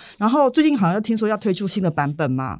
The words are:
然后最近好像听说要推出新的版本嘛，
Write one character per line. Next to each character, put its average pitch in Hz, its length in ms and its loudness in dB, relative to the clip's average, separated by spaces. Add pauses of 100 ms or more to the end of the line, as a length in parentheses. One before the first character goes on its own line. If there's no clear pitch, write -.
(180)
然 208 100 2
后 277 220 4
最 302 120 2
近 294 160 4
好 180 120 2
像 202 120 -2
听 226 140 -2
说 214 100 -2
要 214 100 0
推 208 160 -2
出 196 140 -4
新 190 160 -4
的 175 80 0
版 147 240 -2
本 151 160 -2
嘛， 127 300 -4